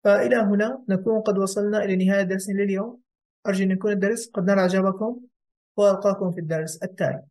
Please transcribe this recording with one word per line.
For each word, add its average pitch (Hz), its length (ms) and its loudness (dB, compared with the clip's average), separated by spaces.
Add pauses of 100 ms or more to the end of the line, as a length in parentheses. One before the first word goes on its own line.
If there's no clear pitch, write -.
فإلى 214 320 4
هنا 214 520 0
نكون 202 320 0
قد 208 180 0
وصلنا 202 460 -2
إلى 185 200 0
نهاية 196 180 2
درسنا 190 400 -2
لليوم. 202 380 -4 (460)
أرجو 190 180 0
أن 190 60 2
يكون 190 220 0
الدرس 202 380 -2
قد 190 140 -4
نال 196 140 4
إعجابكم، 190 640 0 (560)
وألقاكم 196 560 2
في 175 80 -6
الدرس 160 420 -6
التالي. 143 480 -4